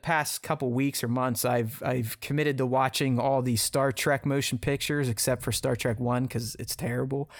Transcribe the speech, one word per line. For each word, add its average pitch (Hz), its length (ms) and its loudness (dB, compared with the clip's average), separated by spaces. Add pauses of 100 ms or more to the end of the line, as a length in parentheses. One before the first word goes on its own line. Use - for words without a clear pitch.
past 156 400 0
couple 139 300 -2
weeks 135 320 0
or 120 40 0
months, 127 380 0
I've, 120 400 0
I've 127 360 -2
committed 147 360 0
to 131 80 2
watching 131 540 2
all 131 240 2
the 123 120 2
Star 135 360 2
Trek 139 340 0
motion 139 320 0
pictures 143 500 0
except 123 360 0
for 123 80 -2
Star 131 240 0
Trek 117 240 0
One 123 280 0
'cause 117 320 -6
it's - 160 -8
terrible. 131 540 -4 (100)